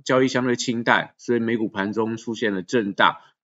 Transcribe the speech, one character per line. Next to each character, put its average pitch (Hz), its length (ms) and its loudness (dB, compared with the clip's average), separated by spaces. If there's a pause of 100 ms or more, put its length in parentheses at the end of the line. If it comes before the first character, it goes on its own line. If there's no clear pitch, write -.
交 131 200 2
易 - 20 4
相 127 200 0
对 123 100 0
清 120 260 -4
淡， 113 340 2
所 120 200 0
以 - 20 2
美 117 180 0
股 110 120 -2
盘 101 240 -4
中 113 240 -2
出 113 180 -8
现 107 200 -2
了 95 80 -4
震 101 320 -2
荡， 98 240 2 (240)